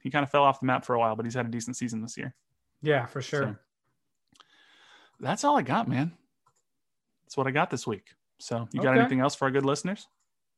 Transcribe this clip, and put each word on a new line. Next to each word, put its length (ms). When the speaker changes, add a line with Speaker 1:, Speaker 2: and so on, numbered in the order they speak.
Speaker 1:
He 60
kinda 180
fell 160
off 160
the 60
map 180
for 100
a 60
while, 160
but 100
he's 100
had 100
a 40
decent 280
season 240
this 160
year. 180
Speaker 2:
Yeah, 240
for 160
sure. 220
Speaker 1:
So, 120
that's 240
all 140
I 40
got, 260
man. 240
That's 140
what 100
I 40
got 180
this 180
week. 220
So 320
you 100
got 120
Speaker 2:
Okay. 80
Speaker 1:
anything 180
else 160
for 100
our 60
good 140
listeners? 420